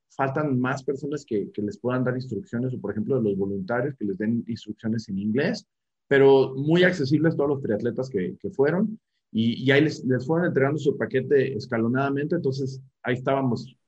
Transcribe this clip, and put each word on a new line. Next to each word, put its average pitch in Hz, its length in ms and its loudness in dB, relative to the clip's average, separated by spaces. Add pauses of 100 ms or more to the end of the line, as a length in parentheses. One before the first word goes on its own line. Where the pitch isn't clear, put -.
faltan 143 500 -2
más 131 240 -2
personas 143 420 -6
que, 98 280 -4
que 104 100 -6
les 104 160 -6
puedan 127 240 -2
dar 123 120 -2
instrucciones, 123 600 -6
o 98 60 -8
por 98 120 -4
ejemplo 110 240 -2
de 113 120 2
los 98 80 0
voluntarios 98 600 -2
que 107 100 -6
les 95 120 -4
den 113 300 -2
instrucciones 110 600 -6
en 95 100 -6
inglés, 131 480 -2 (420)
pero 135 480 6
muy 156 280 4
accesibles 156 520 2
todos 143 140 0
los 135 120 -2
triatletas 113 460 -2
que, 92 320 -4
que 98 100 -8
fueron, 175 480 0 (320)
y, 113 320 0
y 127 100 2
ahí 143 100 6
les, 151 220 0
les 127 220 0
fueron 170 200 2
entregando 143 320 2
su 139 180 0
paquete 127 580 0
escalonadamente, 135 800 -2
entonces 135 460 -4 (220)
ahí 123 120 -2
estábamos 131 640 -2 (120)